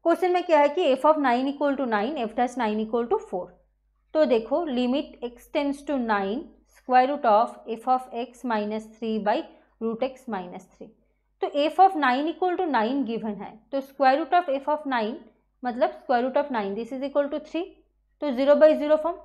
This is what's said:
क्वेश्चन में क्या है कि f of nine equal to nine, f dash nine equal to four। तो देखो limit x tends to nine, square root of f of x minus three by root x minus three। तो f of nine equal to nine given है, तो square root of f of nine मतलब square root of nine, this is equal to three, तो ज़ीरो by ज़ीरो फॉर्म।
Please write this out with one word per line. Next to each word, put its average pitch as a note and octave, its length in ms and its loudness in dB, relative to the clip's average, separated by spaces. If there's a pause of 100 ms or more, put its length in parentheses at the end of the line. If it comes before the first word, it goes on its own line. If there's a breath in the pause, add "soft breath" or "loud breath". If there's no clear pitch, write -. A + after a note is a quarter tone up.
क्वेश्चन E4+ 260 2
में F4+ 120 0
क्या E4 160 4
है D4 100 6
कि D4 260 2
f C4 100 -6
of D#4 200 6
nine B3+ 260 2
equal C#4+ 280 -2
to C4+ 120 -2
nine, A3 320 -2
f A3 140 -6
dash B3+ 240 -2
nine G#3+ 240 -2
equal A#3 260 -2
to A4 160 0
four। F3+ 180 -6 (680)
तो D#4 120 4
देखो B3+ 420 0
limit B3+ 460 -2 (140)
x - 260 -16
tends C#4+ 240 -2 (120)
to C#4+ 100 -2
nine, G#3+ 420 -2 (280)
square B3+ 400 2
root C#4+ 160 -4
of A3+ 280 4 (220)
f A3+ 180 -10
of B3+ 160 -2 (140)
x - 200 -16 (100)
minus G#3+ 440 -4
three A3+ 160 -4 (140)
by A3+ 100 2 (440 soft breath)
root A3+ 220 -4
x C4 300 -8
minus F#3 400 -10
three। - 160 -20 (520)
तो F#4+ 100 -4 (120)
f D4+ 220 0
of F#4+ 180 4
nine C4+ 300 2
equal F4+ 240 -2
to F#4 160 -2
nine B3 340 0
given G#3+ 340 -6
है, E3+ 120 -14 (180)
तो C#4 100 -2
square C4+ 380 2
root E4 200 -2
of F4+ 180 -2
f C#4 180 -6
of D4+ 100 -12 (100)
nine A3+ 200 -2 (480)
मतलब B3+ 380 -2
square A#3+ 220 0
root C4 200 -2
of C#4+ 80 -6
nine, G3+ 240 -4
this A3+ 180 -8
is C4 160 -6
equal C#4+ 220 0
to D4+ 160 -4
three, D#4+ 160 -4 (580)
तो D4 100 -2
ज़ीरो C4+ 240 4
by D#4 240 8
ज़ीरो D4+ 240 2
फॉर्म। E4+ 220 -4